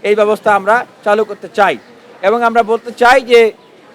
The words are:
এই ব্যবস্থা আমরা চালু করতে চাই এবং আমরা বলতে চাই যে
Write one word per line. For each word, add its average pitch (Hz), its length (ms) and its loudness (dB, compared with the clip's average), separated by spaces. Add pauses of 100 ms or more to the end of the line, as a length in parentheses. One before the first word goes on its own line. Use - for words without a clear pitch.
এই 202 120 0
ব্যবস্থা 208 400 0
আমরা 208 320 -2 (180)
চালু 208 200 0
করতে 202 300 -14
চাই 180 240 0 (440)
এবং 220 200 0
আমরা 233 200 0
বলতে 226 300 -4
চাই 254 300 2
যে 233 300 2 (420)